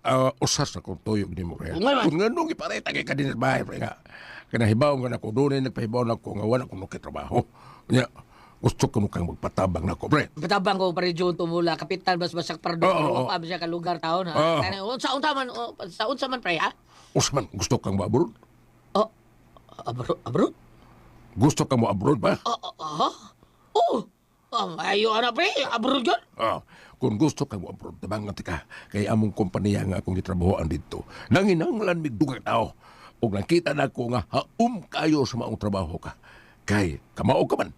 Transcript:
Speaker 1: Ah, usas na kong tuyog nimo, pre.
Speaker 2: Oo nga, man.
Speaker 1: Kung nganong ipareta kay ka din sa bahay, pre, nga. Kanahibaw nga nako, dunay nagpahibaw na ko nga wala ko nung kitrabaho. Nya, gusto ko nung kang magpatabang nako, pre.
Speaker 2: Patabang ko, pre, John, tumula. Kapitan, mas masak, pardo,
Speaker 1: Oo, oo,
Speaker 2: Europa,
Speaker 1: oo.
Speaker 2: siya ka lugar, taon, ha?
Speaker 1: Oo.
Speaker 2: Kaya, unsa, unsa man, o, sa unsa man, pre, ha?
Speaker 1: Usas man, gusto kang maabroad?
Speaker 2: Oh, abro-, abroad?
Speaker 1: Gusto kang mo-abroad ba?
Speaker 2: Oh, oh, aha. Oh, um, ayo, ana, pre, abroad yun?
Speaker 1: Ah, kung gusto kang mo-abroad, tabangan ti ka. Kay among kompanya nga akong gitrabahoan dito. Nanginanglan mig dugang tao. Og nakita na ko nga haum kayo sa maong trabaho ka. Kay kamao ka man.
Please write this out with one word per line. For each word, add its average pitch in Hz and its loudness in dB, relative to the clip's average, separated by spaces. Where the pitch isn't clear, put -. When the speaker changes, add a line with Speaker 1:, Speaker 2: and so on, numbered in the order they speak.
Speaker 1:
Ah, 131 2
usas 135 0
na - -10
kong - -10
tuyog 101 -2
nimo, 85 -6
pre. - -8
Speaker 2:
Oo - -2
nga, 254 4
man. 240 2
Speaker 1:
Kung 156 2
nganong 247 0
ipareta 214 -6
kay 143 -2
ka 147 -4
din 139 0
sa 120 -4
bahay, 127 2
pre, - -8
nga. - -6
Kanahibaw 113 4
nga 127 -4
nako, 113 -6
dunay 139 2
nagpahibaw 123 -2
na 113 2
ko 107 -10
nga 104 -4
wala 127 2
ko - -14
nung 95 -10
kitrabaho. 73 -2
Nya, 123 6
gusto - 2
ko - 0
nung 104 2
kang - -4
magpatabang 85 -2
nako, - -4
pre. 143 2
Speaker 2:
Patabang 190 0
ko, 185 2
pre, 180 0
John, 175 0
tumula. 170 0
Kapitan, 180 -2
mas 170 -4
masak, 165 -6
pardo, 170 0
Speaker 1:
Oo, 185 6
oo, - 2
Speaker 2:
Europa, 127 0
Speaker 1:
oo. 175 -2
Speaker 2:
siya 165 -6
ka 170 -6
lugar, 170 -2
taon, 170 0
ha? 156 -6
Speaker 1:
Oo. 156 2
Speaker 2:
Kaya, 190 -2
unsa, 233 -4
unsa 285 0
man, 269 -2
o, 226 -10
sa 190 -4
unsa 269 -2
man, 254 -2
pre, 185 -2
ha? 185 0
Speaker 1:
Usas - 0
man, 110 -2
gusto 101 -2
kang 101 -2
maabroad? 104 2
Speaker 2:
Oh, 196 4
abro-, 123 -4
abroad? 165 0
Speaker 1:
Gusto 147 4
kang 123 4
mo-abroad 107 2
ba? - 2
Speaker 2:
Oh, 240 0
oh, - -12
aha. 156 -2
Oh, 587 4
um, 208 -2
ayo, 202 2
ana, 233 2
pre, 330 2
abroad 254 0
yun? - 2
Speaker 1:
Ah, 107 0
kung 120 0
gusto 147 2
kang 107 -8
mo-abroad, 92 -14
tabangan 104 -6
ti - -10
ka. 80 -6
Kay 104 -2
among 107 2
kompanya 101 -2
nga 95 -2
akong - -4
gitrabahoan 90 0
dito. - -6
Nanginanglan 190 4
mig 147 -4
dugang 113 0
tao. 110 0
Og 113 0
nakita 156 2
na 143 0
ko 120 -4
nga 120 0
haum 220 0
kayo 151 2
sa - -6
maong 117 -4
trabaho 95 -2
ka. - -10
Kay 101 0
kamao 151 4
ka - 0
man. - -2